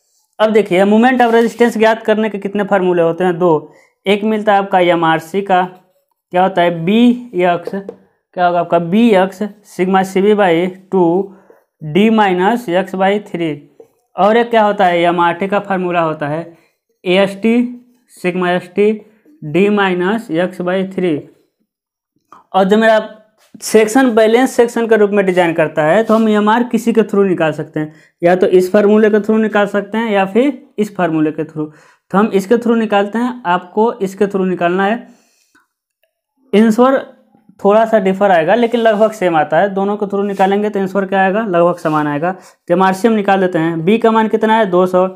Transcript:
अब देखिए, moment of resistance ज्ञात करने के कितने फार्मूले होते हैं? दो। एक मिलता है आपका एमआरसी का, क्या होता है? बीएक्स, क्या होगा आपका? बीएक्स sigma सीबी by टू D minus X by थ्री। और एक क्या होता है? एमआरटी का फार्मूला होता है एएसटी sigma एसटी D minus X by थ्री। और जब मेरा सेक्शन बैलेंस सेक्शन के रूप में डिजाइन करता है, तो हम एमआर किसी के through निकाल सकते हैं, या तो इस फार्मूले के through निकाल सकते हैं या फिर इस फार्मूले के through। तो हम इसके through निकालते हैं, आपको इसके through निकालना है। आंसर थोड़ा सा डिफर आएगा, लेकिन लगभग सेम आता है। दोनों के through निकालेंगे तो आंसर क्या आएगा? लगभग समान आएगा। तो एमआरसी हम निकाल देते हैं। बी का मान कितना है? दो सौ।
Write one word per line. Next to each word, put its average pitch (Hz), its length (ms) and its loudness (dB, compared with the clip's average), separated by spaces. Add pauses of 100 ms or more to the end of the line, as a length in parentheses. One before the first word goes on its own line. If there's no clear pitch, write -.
(400)
अब 220 120 2
देखिए, 196 340 2
moment 240 360 2
of 226 120 2
resistance 233 440 0
ज्ञात 220 260 0
करने 220 260 0
के 202 80 -10
कितने 202 260 -6
फार्मूले 185 380 0
होते 165 220 0
हैं? 175 160 -2
दो। 160 340 0 (320)
एक 202 180 -2
मिलता 214 300 0
है 196 60 4
आपका 196 200 0
एमआरसी 170 640 0
का, 190 220 0 (680)
क्या 180 100 2
होता 190 180 0
है? 170 240 0
बीएक्स, 180 880 0
क्या - 760 -8
होगा 175 120 0
आपका? 170 200 0
बीएक्स 190 640 2 (300)
sigma 185 340 0
सीबी 190 300 0
by 202 160 2 (400)
टू 185 140 2 (760)
D 175 300 2
minus 208 560 2 (120)
X 190 160 -6
by 196 220 0 (100)
थ्री। 165 220 -6 (680)
और 208 220 2
एक 240 120 0
क्या 226 140 2
होता 202 220 0
है? 175 160 2
एमआरटी 170 460 0
का 196 140 -2
फार्मूला 180 400 -4
होता 156 260 -4
है 156 140 -6 (600)
एएसटी 196 520 0 (580)
sigma 180 340 -4
एसटी 180 440 0 (540)
D 160 260 0
minus 196 560 -2 (140)
X 185 200 -6
by 180 140 -4 (180)
थ्री। 180 240 -2 (1400)
और 190 100 2
जब 208 160 4
मेरा 220 200 4 (600)
सेक्शन 220 540 2
बैलेंस 233 360 2
सेक्शन 233 360 0
के 220 100 2
रूप 208 120 2
में 202 160 0
डिजाइन 175 280 0
करता 156 300 -2
है, 180 200 2
तो 220 100 0
हम 220 160 2
एमआर 214 340 2
किसी 233 300 -2
के 220 80 2
through 202 260 0
निकाल 160 240 -2
सकते 151 280 -8
हैं, 151 140 -8 (280)
या 175 140 4
तो 196 140 2
इस 185 240 2
फार्मूले 208 360 4
के 214 80 0
through 220 240 0
निकाल 208 260 0
सकते 202 300 -6
हैं 226 140 -4
या 196 140 0
फिर 233 540 -2
इस 208 160 -4
फार्मूले 156 360 0
के 156 120 -8
through। 151 240 -8 (440)
तो 180 60 0
हम 220 160 2
इसके 190 220 0
through 233 220 0
निकालते 208 400 -2
हैं, 247 280 -6
आपको 180 540 -2
इसके 190 260 -4
through 190 220 -2
निकालना 180 380 -2
है। 214 100 0 (1600)
आंसर 233 440 4 (600)
थोड़ा 214 260 4
सा 220 140 2
डिफर 190 320 0
आएगा, 170 240 2
लेकिन 233 240 0
लगभग 220 320 2
सेम 180 240 -2
आता 151 220 0
है। 196 160 2
दोनों 202 240 -4
के 208 80 -6
through 202 220 -4
निकालेंगे 196 420 0
तो 202 100 -6
आंसर 196 260 -2
क्या 190 160 -2
आएगा? 196 240 0
लगभग 170 320 0
समान 151 300 -2
आएगा। 147 240 -4
तो - 420 -8
एमआरसी 190 340 2
हम 226 60 2
निकाल 196 280 0
देते 180 180 -2
हैं। 165 260 -2
बी 214 120 2
का 226 140 2
मान 220 160 2
कितना 220 300 0
है? 226 80 2
दो 180 220 2
सौ। 185 280 0